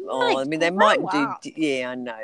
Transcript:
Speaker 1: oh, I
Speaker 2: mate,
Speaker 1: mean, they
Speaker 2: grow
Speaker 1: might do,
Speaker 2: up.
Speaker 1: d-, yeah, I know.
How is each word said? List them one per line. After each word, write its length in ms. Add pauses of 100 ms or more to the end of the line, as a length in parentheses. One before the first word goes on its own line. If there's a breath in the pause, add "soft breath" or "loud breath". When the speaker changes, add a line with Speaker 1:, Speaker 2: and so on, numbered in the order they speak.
Speaker 1:
oh, 300
I 40
Speaker 2:
mate, 60
Speaker 1:
mean, 120
they 100
Speaker 2:
grow 80
Speaker 1:
might 200 (120)
do, 80
Speaker 2:
up. 240
Speaker 1:
d-, 140
yeah, 340
I 40
know. 300